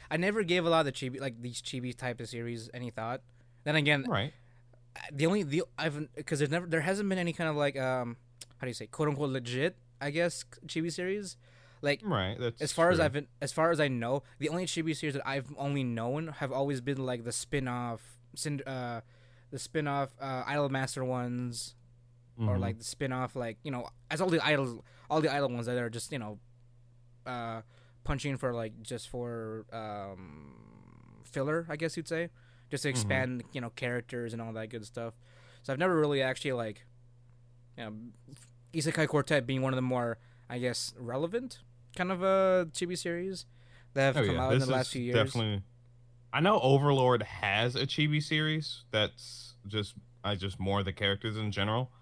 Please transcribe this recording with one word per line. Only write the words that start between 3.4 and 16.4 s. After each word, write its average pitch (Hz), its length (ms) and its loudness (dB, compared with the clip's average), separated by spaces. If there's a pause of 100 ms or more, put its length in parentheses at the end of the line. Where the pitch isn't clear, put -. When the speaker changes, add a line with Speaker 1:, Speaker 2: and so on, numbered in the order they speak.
Speaker 1:
Then 151 120 4
again, 143 320 4
Speaker 2:
Right. 127 240 0 (760)
Speaker 1:
the 143 160 2
only, 196 160 4
the, 156 200 0 (160)
I've, 151 300 -2 (180)
'cause 151 120 -2
there's 143 120 2
never, 175 160 -2
there 160 160 0
hasn't 196 260 0
been 190 100 2
any 170 140 0
kind 165 160 -2
of, 151 80 0
like, 143 220 2
um, 127 380 0 (420)
how - 80 -14
do - 20 -4
you 120 60 -6
say, 110 120 -10
quote 151 220 0
unquote 143 220 0
legit, 131 460 -2 (240)
I 143 100 -2
guess, 165 340 0 (220)
chibi 165 260 -2
series. 190 440 -4 (440)
Like, 143 240 2
Speaker 2:
Right, 110 340 0
that's 120 220 -2
Speaker 1:
as 151 120 -2
far 170 180 6
as 175 80 6
Speaker 2:
true. 165 80 6
Speaker 1:
I've 143 60 2
been, 143 140 -4 (140)
as 139 120 -4
far 160 180 4
as 156 100 4
I 147 80 6
know, 127 340 0 (160)
the 147 120 -2
only 175 160 -2
chibi 160 280 -2
series 143 200 -4
that 135 120 -4
I've 139 300 -4
only 139 280 0
known 123 440 -2
have 143 240 -4